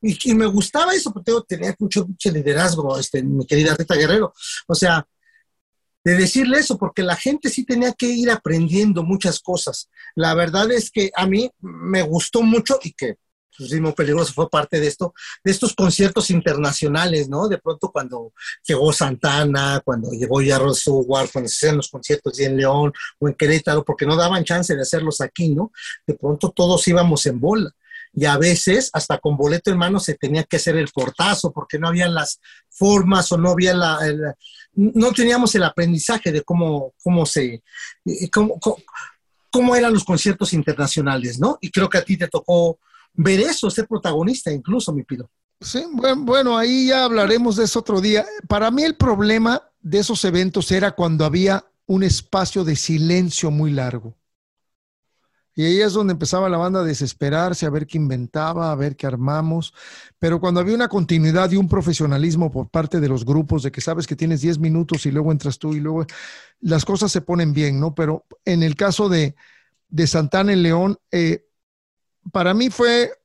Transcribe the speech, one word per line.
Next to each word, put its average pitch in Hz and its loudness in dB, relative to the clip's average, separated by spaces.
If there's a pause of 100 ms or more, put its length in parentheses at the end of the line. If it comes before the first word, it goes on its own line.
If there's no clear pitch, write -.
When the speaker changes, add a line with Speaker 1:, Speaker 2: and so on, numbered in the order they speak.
Speaker 1:
Y, 220 -2
y 226 4
me 220 4
gustaba 294 0
eso, 277 -2
porque 202 -4
yo 233 0
tenía 185 -6
mucho, 196 -2
mucho 190 -4
liderazgo, 147 0
este, 135 -4
mi 135 -2
querida 151 2
Rita 165 -2
Guerrero. 175 2 (360)
O 170 2
sea, 170 2 (1000)
de 175 4
decirle 247 2
eso, 262 -2
porque 190 -4
la 180 0
gente 285 -2
sí 254 -4
tenía 247 0
que - -4
ir 240 0
aprendiendo 175 2
muchas 180 -2
cosas. - -6 (240)
La 160 0
verdad 175 0
es 240 -2
que 196 -2
a 185 0
mí 208 0
me 180 -4
gustó 165 0
mucho 220 2
y 160 -10
que 117 -8 (400)
pues, 131 -12
Ritmo 160 0
Peligroso 151 0
fue 160 -2
parte 151 -2
de 151 0
esto, 175 -6 (280)
de 190 0
estos 196 0
conciertos 190 2
internacionales, 151 0
¿no? 151 -2
De - -2
pronto 165 -6
cuando 123 -8 (320)
llegó 151 2
Santana, 139 0
cuando 120 -4
llegó 120 -2
ya 135 2
Rod 135 2
Stewart, 135 0
cuando 123 -6
se - -2
hacían 151 4
los 139 -2
conciertos 127 -6
ya 139 0
en 135 0
León 143 2 (260)
o 147 0
en 143 0
Querétaro, 151 0
porque 147 -2
no 151 2
daban 175 2
chance 175 -2
de 135 -4
hacerlos 160 -2
aquí, 160 -2
¿no? 160 -2 (340)
De 147 -2
pronto 147 -2
todos 175 2
íbamos 170 4
en 123 -2
bola. 185 0 (400)
Y 143 -2
a 143 2
veces, 180 2
hasta 151 -2
con 147 0
boleto 147 0
en 185 2
mano, 180 2
se 156 -4
tenía 147 -2
que - -4
hacer 160 0
el 151 0
portazo, 165 -2
porque - -8
no 165 -2
había 175 0
las 160 -4 (300)
formas 196 4
o 175 2
no 170 2
había 180 2
la, 165 0
el, 151 -2 (400)
no 220 2
teníamos 240 2
el 202 4
aprendizaje 170 0
de 151 -2
cómo, 156 -2 (100)
cómo 175 2
se, 123 -4 (440)
eh, 180 -6
cómo, 214 2
cómo, - -2 (720)
cómo 247 4
eran 240 4
los 208 2
conciertos 185 0
internacionales, 139 -2
¿no? 220 0
Y 185 -10
creo 190 0
que 185 0
a 175 -2
ti 190 0
te 165 -4
tocó 170 0 (320)
ver 190 2
eso, 262 0
ser 220 -2
protagonista 202 -2
incluso, 165 -4
mi 143 -4
Piro. 120 -12 (300)
Speaker 2:
Sí, 269 -8
buen-, 262 -2
bueno, 247 2
ahí 254 2
ya 262 2
hablaremos 226 2
de 226 2
eso 226 -2
otro 208 0
día. 208 2 (240)
Para 208 2
mí 277 0
el 320 -2
problema 226 2 (180)
de 175 -2
esos 208 -2
eventos 185 0
era 190 2
cuando 160 0
había 185 0 (180)
un 190 0
espacio 190 0
de 156 0
silencio 165 0
muy 151 0
largo. 123 -6 (1400)
Y 156 -2
ahí 175 2
es 214 2
donde 202 0
empezaba 180 -2
la 175 0
banda 185 0
a - 0
desesperarse, 156 -2
a 151 -2
ver 147 -4
qué 165 -6
inventaba, 156 -4
a 147 -4
ver 139 -4
qué 139 -8
armamos. 151 -4 (460)
Pero 165 0
cuando 175 0
había 202 0
una 240 0
continuidad 175 2
y 185 2
un 190 2
profesionalismo 156 0
por 131 -6
parte 160 0
de 147 2
los 127 -2
grupos, 143 0
de 139 -4
que - -10
sabes 165 -4
que - -6
tienes 160 0
diez 156 0
minutos 160 0
y 143 0
luego 151 0
entras 143 -2
tú 156 -4
y 151 -4
luego 156 -4 (540)
las 160 2
cosas 202 0
se 180 0
ponen 170 0
bien, 143 0
¿no? 156 -2
Pero 156 -4 (200)
en 170 2
el 156 0
caso 202 0
de, 156 2 (540)
de 160 0
Santana 185 2
en 185 4
León, 175 2 (140)
eh, 165 0 (840)
para 185 0
mí 240 2
fue 240 2 (120)